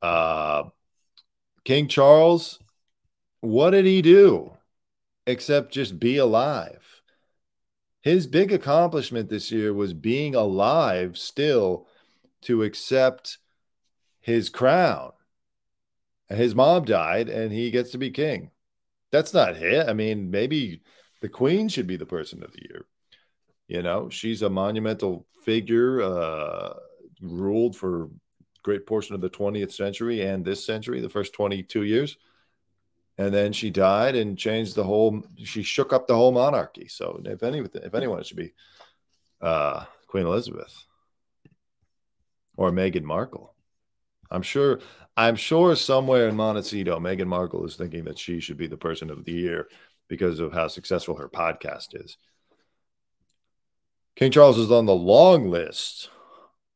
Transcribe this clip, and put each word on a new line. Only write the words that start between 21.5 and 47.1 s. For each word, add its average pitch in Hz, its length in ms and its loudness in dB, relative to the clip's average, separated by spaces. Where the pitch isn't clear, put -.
should 117 160 -6
be 92 100 -6
the 82 80 -10
person - 380 -10
of - 100 -20
the - 160 -20
year. 50 160 -18
You 87 160 -8
know, 87 280 -4
she's 110 320 -6
a 104 80 0
monumental 98 760 -4
figure, 117 600 0
uh, 80 720 -6
ruled 98 540 -2
for 87 280 -6
a 76 40 -16
great 101 220 -4
portion 104 300 -6
of 95 80 -8
the 92 80 -4
twentieth 101 420 -6
century 107 480 -6
and 95 240 -4
this 95 220 -6
century, 110 340 -6
the 110 80 -8
first 101 240 -6
twenty-two 101 520 -4
years. 120 340 -2
And 98 160 -2
then 104 220 0
she 107 160 -6
died 101 460 2
and 104 200 -4
changed 110 380 -4
the 107 100 -2
whole, 107 380 2
she 107 240 -10
shook 131 320 -2
up 131 120 0
the 123 80 2
whole 120 160 6
monarchy. 127 580 -2
So - 360 -12
if - 180 -10
any, 135 180 -6
if 92 340 -14
anyone, 113 260 -6
it - 60 -14
should - 100 -18
be, 82 160 -12
uh, 76 460 -2
Queen 95 180 -2
Elizabeth - 580 -8
or 92 120 2
Meghan 90 340 -2
Markle. 85 500 -8
I'm 92 100 -4
sure, 139 360 0
I'm 117 180 4
sure 165 400 2
somewhere 131 540 2
in 107 80 -4
Montecito, 104 640 -4
Meghan 92 260 -4